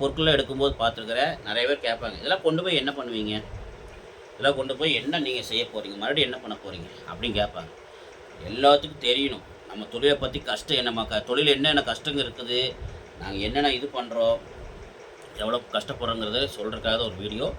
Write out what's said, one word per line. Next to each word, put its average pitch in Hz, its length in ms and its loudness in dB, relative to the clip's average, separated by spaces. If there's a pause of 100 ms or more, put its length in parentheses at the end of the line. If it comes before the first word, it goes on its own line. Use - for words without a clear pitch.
பொருட்கள்லாம் 143 360 4
எடுக்கும்போது 135 420 2
பார்த்துருக்குறேன், 117 600 0
நிறைய 117 280 0
பேர் 143 140 2
கேட்பாங்க, 113 340 -2
"இதெல்லாம் 170 260 0
கொண்டு 165 200 4
போய் 180 120 2
என்ன 139 160 2
பண்ணுவீங்க, 110 540 -2 (880)
இதெல்லாம் 131 240 4
கொண்டு 131 200 -2
போய் 151 180 2
என்ன 131 240 0
நீங்க 127 240 -2
செய்ய 113 220 0
போறீங்க, 101 320 -6
மறுபடியும் 127 360 2
என்ன 131 40 -6
பண்ண 110 200 -8 (100)
போறீங்க?" 90 220 -10 (180)
அப்படின்னு 98 340 -2
கேட்பாங்க. 87 300 -2 (800)
எல்லாத்துக்கும் 143 520 6
தெரியணும் 123 420 2 (260)
நம்ம 104 160 -10
தொழிலை 135 320 4
பத்தி 139 220 -2
கஷ்டம் 127 380 -2
என்ன, 117 260 0
ம-, 110 40 -4
க-, 107 140 0
தொழில் 135 260 2
என்னென்ன 143 360 6
கஷ்டங்கள் 131 480 -2
இருக்குது, 123 440 -2 (460)
நாங்க 98 180 -6
என்னென்ன 135 340 2
இது 131 220 -2
பண்றோம், 117 440 2 (1000)
எவ்வளோ 113 220 0 (120)
கஷ்டப்படுறோங்கிறத 113 760 0 (100)
சொல்றதுக்காக 110 400 0
ஒரு 110 160 -2
வீடியோ. 107 440 -4